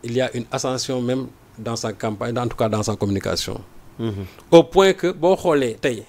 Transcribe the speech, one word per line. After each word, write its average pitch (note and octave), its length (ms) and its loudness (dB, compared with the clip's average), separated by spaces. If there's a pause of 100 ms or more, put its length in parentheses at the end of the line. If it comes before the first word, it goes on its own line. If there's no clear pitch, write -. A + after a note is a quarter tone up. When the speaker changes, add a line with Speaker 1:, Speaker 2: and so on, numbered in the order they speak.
Speaker 1:
il A#2+ 100 -6
y B2+ 60 2
a B2+ 160 0
une A#2 160 -6
ascension B2+ 500 -4
même B2+ 240 -2 (320)
dans A2+ 180 -6
sa A2+ 160 -6
campagne, A2 460 -4
en A#2+ 80 -2
tout A2 100 -6
cas A2+ 120 0
dans G#2 160 0
sa G#2+ 120 -2
communication. G2+ 640 -4 (380)
Speaker 2:
Mhm. G#2 260 -4 (280)
Speaker 1:
Au E3+ 100 12
point F#3+ 320 4
que F3 180 0
boo F3 240 2
xoolee C#3+ 440 0
tey A#2 280 -2